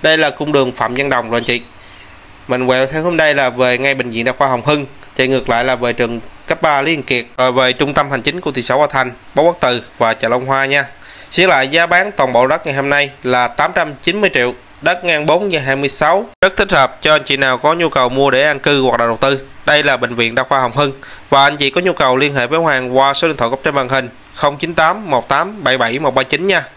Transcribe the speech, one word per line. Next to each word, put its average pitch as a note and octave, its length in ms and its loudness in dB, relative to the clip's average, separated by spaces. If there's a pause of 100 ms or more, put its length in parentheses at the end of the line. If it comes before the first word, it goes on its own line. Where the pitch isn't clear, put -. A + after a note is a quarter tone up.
Đây D#3+ 160 2
là D3+ 120 2
cung D3+ 220 -6
đường C3 200 2
Phạm A#2+ 220 -2
Văn C#3 140 -2
Đồng A#2+ 220 -2
rồi A#2 80 0
anh A#2 60 -4
chị. A#2+ 180 -2 (880)
Mình B2+ 180 0
quẹo B2+ 200 2
theo D#3 160 -4
hướng E3+ 140 -2
đây D#3 180 2
là C3+ 160 0
về B2 280 0
ngay C3+ 160 0
bệnh B2 160 -6
viện A#2 140 -4
đa B2+ 80 0
khoa C3+ 160 0
Hồng A#2+ 160 -2
Hưng, D3 220 0 (300)
chạy C3 120 0
ngược C3 200 0
lại A#2 160 2
là B2+ 120 0
về B2 160 -2
trường A#2 280 -2 (260)
cấp - 160 -2
ba D3 200 2
Lý D#3 100 0
Hiền D3 100 -4
Kiệt, B2 240 -2 (100)
rồi B2+ 160 2
về B2+ 200 2
trung C#3+ 220 -2
tâm C#3+ 160 0
hành B2+ 120 -4
chính D3 180 -4
của D#3 120 -6
thị C3 100 -4
xã B2 120 0
Hòa D3 160 2
Thành, B2+ 220 -2 (220)
Bá C#3 80 2
Quốc E3+ 180 2
Từ B2 220 0 (160)
và A2+ 160 2
chợ A#2 140 -4
Long B2 180 0
Hoa C3+ 200 0
nha. C#3 200 0 (440)
Xin F#3 180 2
lại C3+ 200 2
giá E3 180 2
bán F3+ 260 0
toàn C3 200 0
bộ A#2+ 140 4
đất D#3 200 -2
ngày C#3+ 80 -6
hôm C#3 160 -2
nay C#3+ 200 0 (120)
là B2 260 0
tám D#3+ 260 -2
trăm D3+ 280 -2
chín G3 180 -2
mươi G3 140 2
triệu, B2 200 0 (280)
đất F3+ 220 -2
ngang D#3 220 -2
bốn F3 240 0
và D#3+ 100 -2
hai C3+ 160 -2
mươi C#3 120 -2
sáu. E3+ 400 0 (120)
Rất F#3+ 160 2
thích F#3+ 160 0
hợp C3+ 300 2
cho D3+ 120 4
anh D3 100 2
chị C#3 120 -2
nào C3 220 2
có D3+ 160 2
nhu E3+ 140 0
cầu B2+ 200 2
mua C3+ 220 2
để C3 120 4
an C#3+ 180 0
cư C#3+ 220 2
hoặc A#2+ 180 2
là A#2 60 2
đầu A#2 100 0
tư. C3+ 300 -2 (200)
Đây D3 160 4
là C#3 140 2
bệnh A#2+ 180 -4
viện A#2 200 -2
đa C3 80 0
khoa C3+ 180 0
Hồng A#2+ 160 0
Hưng C#3+ 160 0 (380)
và C#3 140 6
anh D3 120 2
chị C#3 140 0
có E3+ 100 0
nhu F3+ 120 0
cầu C3 240 2
liên C#3 180 0
hệ B2 120 0
với D#3 120 0
Hoàng C3 380 0
qua C3+ 180 4
số E3 140 0
điện D3+ 80 -2
thoại A#2 140 -2
góc C3+ 140 -6
trên D3+ 100 0
màn C3+ 140 0
hình B2+ 200 -2 (260)
không D3 220 0
chín E3 180 -6
tám E3+ 360 0
một B2+ 180 0
tám F3 360 -2
bảy C3 140 2
bảy A#2 200 0
một D3+ 160 -2
ba C3 80 2
chín E3+ 240 -2
nha. F3 180 2 (120)